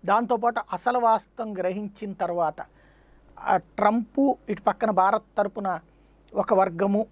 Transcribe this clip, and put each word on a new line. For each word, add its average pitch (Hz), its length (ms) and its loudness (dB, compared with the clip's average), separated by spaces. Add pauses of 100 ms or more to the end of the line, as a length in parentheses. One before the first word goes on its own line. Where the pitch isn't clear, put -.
దాంతోపాటు 226 560 0 (120)
అసలు 247 260 -2
వాస్తవం 220 580 0
గ్రహించిన 196 560 -6
తర్వాత, 170 420 -2 (840)
ఆ, - 180 0
ట్రంప్ 226 760 0 (160)
ఇటు 208 120 -4
పక్కన - 300 0
భారత్ 190 320 2 (140)
తరపున 190 420 -4 (540)
ఒక 202 200 0
వర్గము 196 580 2